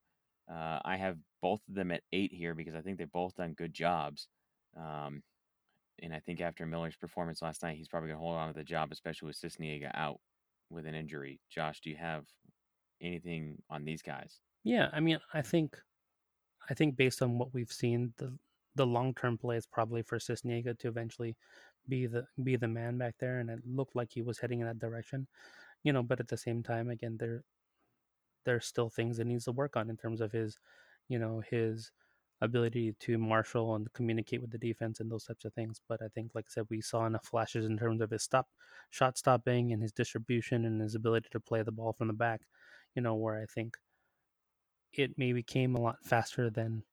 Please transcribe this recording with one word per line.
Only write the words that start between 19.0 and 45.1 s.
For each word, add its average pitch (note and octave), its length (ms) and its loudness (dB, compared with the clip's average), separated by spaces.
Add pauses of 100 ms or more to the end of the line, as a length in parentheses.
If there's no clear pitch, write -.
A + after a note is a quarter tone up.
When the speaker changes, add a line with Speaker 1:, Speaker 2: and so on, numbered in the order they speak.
Speaker 2:
play A#2+ 200 0
is A2+ 80 -4
probably A#2 360 0
for A#2 160 -2
Sisniega A#2+ 600 -2
to B2+ 100 -4
eventually A#2 480 -4 (520)
be B2+ 180 0
the, A#2+ 200 -2 (160)
be B2+ 140 4
the A#2 120 0
man A#2 300 -2
back A#2+ 200 -2
there, B2+ 220 0
and A#2 100 -4
it A#2 160 -6
looked C3 300 -2
like A#2+ 160 -2
he A#2 100 -2
was A#2 180 -4
heading A#2+ 200 0
in A#2 60 0
that A2+ 140 -4
direction, A#2 480 -6 (560)
you D3+ 80 6
know. C3 100 4
But A#2+ 180 2
at A#2+ 80 -6
the A#2 100 -2
same A#2+ 240 0
time, A#2 280 0
again, A2+ 280 -4
there, A#2 260 -4 (1000)
there's A#2+ 220 4
still A#2 240 2
things A#2 260 0
that A2+ 100 2
needs A#2+ 180 0
to B2+ 80 0
work C#3 240 -2
on A2+ 140 2
in A2+ 60 -4
terms A2+ 240 -4
of A2 120 0
his, A2+ 260 -2 (500)
you B2 100 0
know, A2+ 300 0
his A2+ 420 0 (500)
ability A#2 600 4
to A#2+ 160 2
marshal A2+ 580 4
and G#2+ 200 -2
communicate A2+ 480 0
with A#2 80 -6
the A#2 80 -6
defense A2+ 420 -2
and A2+ 100 -4
those A2+ 140 -4
types - 200 -10
of A2 100 -8
things. A#2 340 -6
But A2+ 140 -4
I A2 60 -6
think, A2+ 260 -6
like A2+ 140 -4
I - 40 -20
said, A2 160 -2
we A2 120 -2
saw A2+ 260 2
enough A2+ 200 0
flashes A2+ 380 2
in A2 140 2
terms A2+ 240 2
of G#2+ 80 0
his A2 120 -2
stop, - 260 4 (420)
shot B2+ 260 4
stopping B2 560 6
and G#2+ 100 0
his A2 100 -2
distribution A#2 720 0
and A2 160 2
his A2 140 0
ability A2+ 380 2
to A2+ 80 -4
play A2+ 220 0
the A2 100 -2
ball A2 220 -2
from A2+ 140 0
the A2 60 0
back, A2+ 280 0 (520)
you B2+ 80 0
know, A2+ 120 2
where A2 260 0
I A2 60 -6
think A#2 300 -4 (1160)
it C3+ 260 2